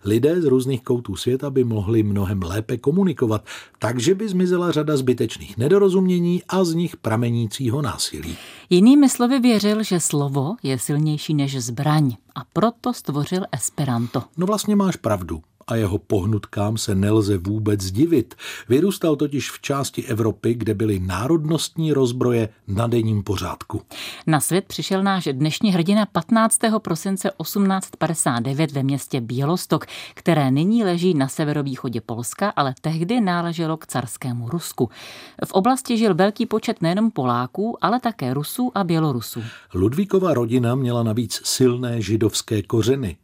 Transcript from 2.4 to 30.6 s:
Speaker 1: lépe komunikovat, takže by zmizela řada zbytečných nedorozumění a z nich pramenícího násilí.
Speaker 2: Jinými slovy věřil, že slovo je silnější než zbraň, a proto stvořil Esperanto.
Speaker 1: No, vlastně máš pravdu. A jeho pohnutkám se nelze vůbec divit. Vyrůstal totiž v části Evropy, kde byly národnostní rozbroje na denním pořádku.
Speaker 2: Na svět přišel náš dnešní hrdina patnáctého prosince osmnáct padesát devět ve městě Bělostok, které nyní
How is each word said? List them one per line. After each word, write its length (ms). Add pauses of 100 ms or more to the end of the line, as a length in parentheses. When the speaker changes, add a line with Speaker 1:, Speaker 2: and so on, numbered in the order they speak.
Speaker 1:
lépe 360
komunikovat, 680 (340)
takže 360
by 140
zmizela 420
řada 260
zbytečných 600
nedorozumění 920
a 140
z 100
nich 240
pramenícího 840
násilí. 560 (320)
Speaker 2:
Jinými 400
slovy 300
věřil, 440
že 160
slovo 640
je 160
silnější 540
než 280
zbraň, 540 (200)
a 40 (140)
proto 400
stvořil 580
Esperanto. 720 (140)
Speaker 1:
No, 100
vlastně 280
máš 200
pravdu. 460 (260)
A 80
jeho 220
pohnutkám 800
se 180
nelze 420
vůbec 540
divit. 440 (340)
Vyrůstal 460
totiž 360
v 100
části 440
Evropy, 480
kde 200
byly 260
národnostní 920
rozbroje 560 (180)
na 200
denním 360
pořádku. 580 (460)
Speaker 2:
Na 120
svět 260
přišel 380
náš 280
dnešní 400
hrdina 340
patnáctého 760
prosince 520
osmnáct 680
padesát 420
devět 320
ve 120
městě 380
Bělostok, 640 (280)
které 380
nyní 320